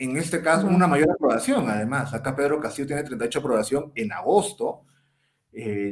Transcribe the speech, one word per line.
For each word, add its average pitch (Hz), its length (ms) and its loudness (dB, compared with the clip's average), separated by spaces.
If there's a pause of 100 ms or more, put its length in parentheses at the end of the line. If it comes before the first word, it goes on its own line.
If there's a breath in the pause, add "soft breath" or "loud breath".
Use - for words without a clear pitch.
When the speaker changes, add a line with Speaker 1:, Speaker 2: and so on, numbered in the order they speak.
Speaker 1:
en 131 160 -2
este 165 240 -2
caso, 165 260 4
Speaker 2:
Ujú. 180 80 4
Speaker 1:
una 180 120 6
mayor 151 240 4
aprobación, 143 580 0
además. 110 440 -2
Acá 135 220 -4
Pedro 143 240 0
Castillo 139 280 -6
tiene 143 160 -4
treinta 120 200 -6
y 120 60 2
ocho 139 100 -4
aprobación 131 560 0
en 110 160 -4
agosto, 135 680 0 (720)
eh, 104 380 -4